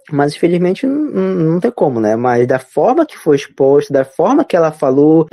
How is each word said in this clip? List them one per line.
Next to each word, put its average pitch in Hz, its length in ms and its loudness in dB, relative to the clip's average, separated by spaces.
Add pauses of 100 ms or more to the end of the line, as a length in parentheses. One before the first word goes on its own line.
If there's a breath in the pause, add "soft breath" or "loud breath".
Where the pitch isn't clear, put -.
(100)
mas, 147 240 -2
infelizmente, 180 520 -2
n-, 285 260 -4
n-, 190 320 -2
não 165 160 0
tem 240 100 -2
como, 135 300 -2
né? 107 160 0
Mas 123 300 0
da 131 120 0
forma 254 480 -2
que - 100 -16
foi 147 200 0
exposto, 139 560 0
da 135 120 0
forma 233 400 0
que - 120 -2
ela 160 160 0
falou, 151 600 2